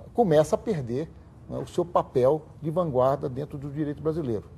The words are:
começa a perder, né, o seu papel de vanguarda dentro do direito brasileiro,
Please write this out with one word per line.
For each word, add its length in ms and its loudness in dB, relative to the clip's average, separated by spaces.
começa 420 4
a 20 4
perder, 500 -4
né, 120 -8
o 80 -8
seu 180 -2
papel 560 2
de 120 -6
vanguarda 580 0
dentro 260 -8
do 140 -10
direito 320 -6
brasileiro, 440 -2